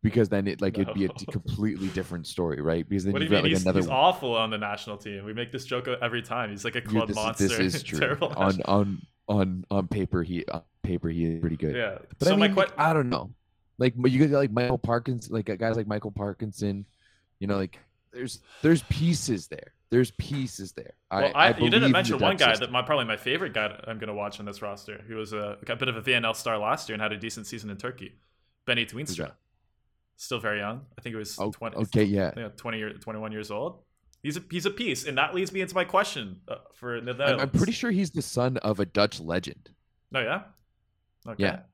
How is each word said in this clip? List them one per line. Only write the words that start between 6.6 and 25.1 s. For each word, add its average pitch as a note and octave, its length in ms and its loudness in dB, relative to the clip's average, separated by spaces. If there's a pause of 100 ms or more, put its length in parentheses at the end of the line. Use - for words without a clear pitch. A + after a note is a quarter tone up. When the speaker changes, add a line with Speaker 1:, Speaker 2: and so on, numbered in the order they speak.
Speaker 2:
like A#2 120 -4
a B2 60 -2
Speaker 1:
You, G#2+ 60 -10
Speaker 2:
club A2 220 2
Speaker 1:
this G#2 80 0
is, G#2+ 60 0
Speaker 2:
monster. G#2+ 240 2
Speaker 1:
this F#2+ 280 2
is - 80 -4
Speaker 2:
<laughs> - 0 -
Speaker 1:
true. D#2 160 -4
Speaker 2:
Terrible D3 300 0
Speaker 1:
On, - 160 2
Speaker 2:
national F#2+ 220 2
Speaker 1:
on, G2 340 2 (260)
on, F#2+ 420 2
on G2 200 0
paper, F#2 340 0
he, E2+ 220 -4
on - 160 -6 (220)
paper, E2+ 260 -2
he E2 160 0
is E2 160 0
pretty D#2+ 160 -2
good. D2+ 180 -2
Speaker 2:
Yeah. A2+ 220 -4 (220)
Speaker 1:
But D3+ 100 6
Speaker 2:
So F#3+ 40 6
Speaker 1:
I G3+ 40 6
Speaker 2:
my G#3 100 6
Speaker 1:
mean, G3 80 2
Speaker 2:
que- F#3+ 60 4
Speaker 1:
like, - 180 0
I D#3 140 4
don't C#3+ 160 2
know. G#2 240 -4 (440)
Like, B2 200 4
you B2+ 220 4
get, D3 120 8
like, C#3 200 4
Michael B2 260 2
Parkinson, A#2 560 -2
like, A2 120 0 (120)
guys A2+ 180 0
like A2 120 -2
Michael G#2+ 240 -4
Parkinson, G2+ 720 -4 (540)
you G2 80 -4
know, G2+ 100 0
like, F#2+ 220 -4 (340)
there's, B2 260 -10 (220)
there's D#3 220 6
pieces C#3 640 0
there. - 260 -14 (160)
There's B2 220 6
pieces C3 600 -6
there. - 180 -14 (180)
I, F#2+ 120 2
Speaker 2:
Well, - 120 4
I, D#3 120 8
Speaker 1:
I - 20 10
Speaker 2:
you - 60 6
didn't A#2+ 160 4
Speaker 1:
believe A3 160 6
in C3+ 60 8
Speaker 2:
mention F3+ 260 4
Speaker 1:
the - 60 2
Speaker 2:
one F#3+ 120 4
Speaker 1:
Dutch D#3+ 100 -8
Speaker 2:
guy A#2+ 60 8
Speaker 1:
system. A2+ 160 2
Speaker 2:
that A#2+ 60 -8
my, B2 80 2
probably C#3 240 0
my A2 100 -2
favorite D3 380 -2
guy G#2+ 160 0
that - 180 -14
I'm A2 120 -8
gonna G#2+ 140 -8
watch G#2 280 -6
on G2+ 40 -10
this G2+ 160 -12
roster, G#2 460 -10
who A2+ 80 -10